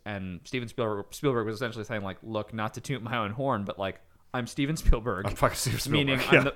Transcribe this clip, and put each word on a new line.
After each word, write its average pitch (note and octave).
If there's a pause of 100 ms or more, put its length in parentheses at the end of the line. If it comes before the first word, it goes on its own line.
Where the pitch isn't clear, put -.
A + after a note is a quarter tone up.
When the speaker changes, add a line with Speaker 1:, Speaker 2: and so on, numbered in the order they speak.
Speaker 1:
And F#2+
Steven B2
Spielberg, G#2+
Spielberg A#2+
was A2
essentially A2
saying, G#2+
like, F#2+
"Look, G#2+
not A2
to A#2
toot B2+
my A#2+
own G#2
horn, B2
but, -
like, F#2+ (340)
I'm B2
Steven D3
Spielberg." G#2+
Speaker 2:
I'm G#2
fucking -
Steven A#2
Spielberg, C#3+
Speaker 1:
Meaning C3 (120)
Speaker 2:
yeah. D3+
Speaker 1:
I'm C3
the, C#3+